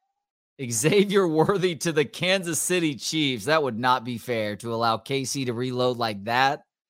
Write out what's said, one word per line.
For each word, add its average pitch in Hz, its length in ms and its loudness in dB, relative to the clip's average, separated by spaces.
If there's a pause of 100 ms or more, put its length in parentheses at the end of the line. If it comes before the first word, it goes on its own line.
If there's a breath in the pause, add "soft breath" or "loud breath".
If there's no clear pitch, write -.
(640)
Xavier 185 640 2
Worthy 165 500 2
to 170 140 -2
the 151 140 2
Kansas 175 560 -2
City 170 320 0
Chiefs. 131 520 -2
That 156 180 2
would 117 160 -4
not 127 260 2
be 120 140 -6
fair 107 380 -4
to 117 160 -6
allow 113 240 2
K 135 280 -4
C 135 200 -4
to 120 80 -2
reload 127 440 -2
like 110 280 -4
that 131 360 2 (280)